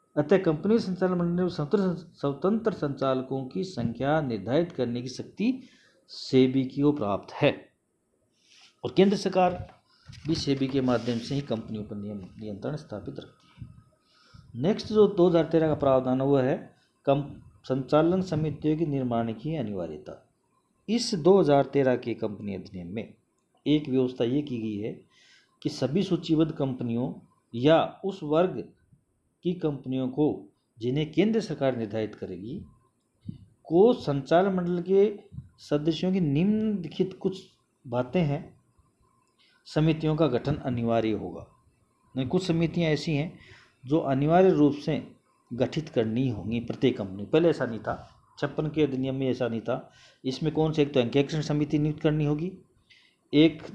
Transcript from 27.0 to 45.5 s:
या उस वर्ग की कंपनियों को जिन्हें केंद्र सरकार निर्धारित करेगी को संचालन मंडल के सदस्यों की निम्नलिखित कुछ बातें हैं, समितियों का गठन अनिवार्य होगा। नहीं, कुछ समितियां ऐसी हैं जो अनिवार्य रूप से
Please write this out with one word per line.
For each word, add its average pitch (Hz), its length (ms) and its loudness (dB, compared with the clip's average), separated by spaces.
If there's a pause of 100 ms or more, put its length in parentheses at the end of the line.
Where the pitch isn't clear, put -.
या 135 500 2
उस 190 180 -6
वर्ग 156 460 -2 (760)
की 180 100 -2
कंपनियों 131 560 -4
को 135 440 -2 (260)
जिन्हें 139 320 -2
केंद्र 214 300 2
सरकार 135 360 -2
निर्धारित 110 380 -4
करेगी 101 500 -10 (1000)
को 196 300 6
संचालन 165 600 2
मंडल 175 340 -2
के 196 320 4 (380)
सदस्यों 156 560 0
की 196 60 2
निम्नलिखित 185 1040 0
कुछ - 220 -4 (440)
बातें 127 340 0
हैं, 147 340 -2 (1120)
समितियों 156 500 2
का 156 120 2
गठन 127 280 0
अनिवार्य 117 560 0
होगा। 90 360 -8 (720)
नहीं, 131 100 -2
कुछ 180 180 -2
समितियां 165 460 0
ऐसी 151 240 0
हैं 151 240 -4 (460)
जो 143 140 2
अनिवार्य 151 500 4
रूप 147 240 6
से - 340 -4 (460)